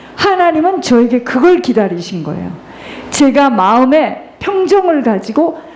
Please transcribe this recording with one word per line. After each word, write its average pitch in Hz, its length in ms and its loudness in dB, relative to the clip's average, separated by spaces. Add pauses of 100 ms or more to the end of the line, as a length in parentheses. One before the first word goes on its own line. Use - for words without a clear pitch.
(160)
하나님은 349 680 0
저에게 240 420 2
그걸 330 360 2
기다리신 185 640 -2
거예요. 180 280 -8 (600)
제가 277 380 2
마음에 240 880 0
평정을 370 640 0
가지고 226 560 -2 (160)